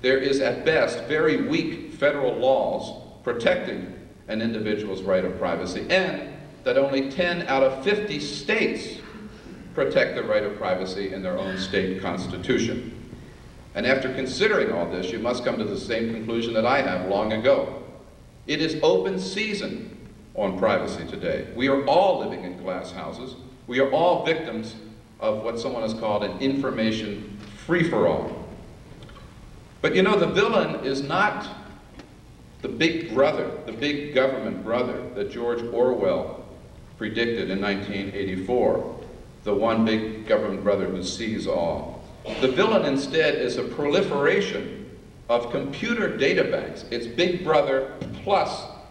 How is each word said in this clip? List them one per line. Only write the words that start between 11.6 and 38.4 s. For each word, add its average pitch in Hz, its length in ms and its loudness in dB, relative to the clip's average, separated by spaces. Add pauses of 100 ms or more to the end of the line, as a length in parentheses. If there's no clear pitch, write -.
constitution. - 920 -2 (840)
And 113 120 -2
after 135 280 2
considering 151 580 2
all 87 140 0
this, 92 260 -4
you - 60 -4
must 120 260 -2
come 113 140 0
to 107 60 -2
the 98 140 -2
same 113 340 -2
conclusion 113 420 -2
that 110 100 4
I 123 160 4
have 92 280 0
long 107 240 2
ago. 117 500 4 (640)
It 151 160 -2
is 156 200 0
open 185 360 4
season - 800 -4 (380)
on 95 240 0
privacy 95 480 2
today. - 480 -4
We 127 140 2
are 139 180 4
all 180 340 6
living 90 240 -4
in 90 140 -8
glass 90 340 -6
houses. 85 420 -10 (320)
We 123 140 0
are 135 100 6
all 165 340 4
victims 110 520 -2 (440)
of 107 220 0
what 117 160 -2
someone 120 240 -4
has 110 120 -2
called 107 280 0
an 95 160 -4
information 110 1000 0 (280)
free-for-all. 156 800 2 (1400)
But 160 120 2
you 185 80 6
know, - 160 6
the 165 100 4
villain 202 560 2
is 135 180 -2
not 185 460 0 (1120)
the - 60 -4
big 151 440 0
brother, 139 380 2 (160)
the 110 60 -8
big 143 420 -4
government 120 500 0
brother 123 500 -2
that 101 160 -4
George 120 320 -2 (100)
Orwell 101 720 2 (520)
predicted 110 540 -2
in 98 100 0
nineteen 98 540 -2
eighty-four, 98 840 0 (440)